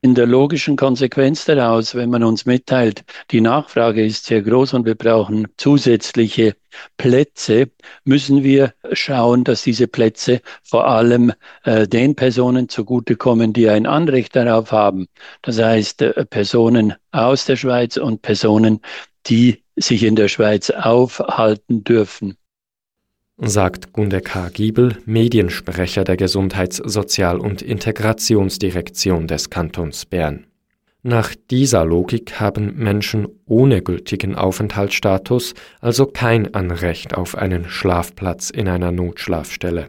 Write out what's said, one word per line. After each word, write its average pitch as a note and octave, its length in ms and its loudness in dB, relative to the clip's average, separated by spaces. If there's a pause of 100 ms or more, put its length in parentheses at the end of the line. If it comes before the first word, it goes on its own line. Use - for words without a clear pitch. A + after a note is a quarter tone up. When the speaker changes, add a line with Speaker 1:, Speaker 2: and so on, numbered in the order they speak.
Speaker 1:
In B2+ 120 6
der A#2+ 100 4
logischen C#3 500 2
Konsequenz C3+ 680 0
daraus, A#2 500 2
wenn A#2+ 160 -2
man A#2+ 140 2
uns A2+ 200 0
mitteilt, B2 600 0 (260)
die A#2 100 2
Nachfrage A#2 640 2
ist A2 200 -4
sehr A2 180 0
groß B2+ 320 2
und B2 100 0
wir A2 120 0
brauchen G#2+ 500 0 (120)
zusätzliche A#2 960 2 (400)
Plätze, B2 720 2 (360)
müssen C#3 380 4
wir C3+ 320 4 (180)
schauen, B2 520 2
dass B2 180 0
diese A#2 240 0
Plätze A#2 540 0 (240)
vor - 240 0
allem, A#2+ 440 4 (300)
äh, A2+ 240 2
den A#2+ 300 0
Personen B2 520 0
zugutekommen, A#2 840 0
die A2+ 160 4
ein G#2+ 180 2
Anrecht D3 480 0
darauf A#2 380 0
haben. G2 340 0 (360)
Das A2+ 200 -2
heißt, A2+ 400 0
äh, C#3 220 0
Personen A2+ 720 2 (180)
aus C3 320 0
der C#3 120 0
Schweiz B2 400 -2
und A2+ 260 -4
Personen, G#2+ 580 2 (480)
die A#2 340 2 (140)
sich A2+ 260 -2
in A2 140 2
der G#2+ 100 4
Schweiz G#2+ 440 0
aufhalten A2+ 1120 0
dürfen. G#2+ 520 0 (1000)
Speaker 2:
Sagt G2 540 -4
Gunde G2 280 -2
K. F2+ 300 -8
Giebel, A2 560 0
Mediensprecher G2+ 1000 0
der F#2 120 0
Gesundheits-, F#2+ 680 -2
Sozial- F#2 560 -2
und G2+ 220 -6
Integrationsdirektion G2 1600 -2
des D#2 220 -6
Kantons E2 560 -8
Bern. D#2 420 -6 (560)
Nach A#2 320 -2 (160)
dieser B2 340 2
Logik F2 540 -2
haben G#2 380 -4
Menschen G#2 500 -2 (200)
ohne A#2 360 4
gültigen F#2+ 540 -6
Aufenthaltsstatus G2+ 1160 -2 (260)
also A#2+ 260 0
kein A#2 480 0
Anrecht F2 600 -4
auf F2 200 -6
einen F2+ 340 -4
Schlafplatz F2 840 -4
in G#2 180 -4
einer F2+ 240 -2
Notschlafstelle. F2 960 -6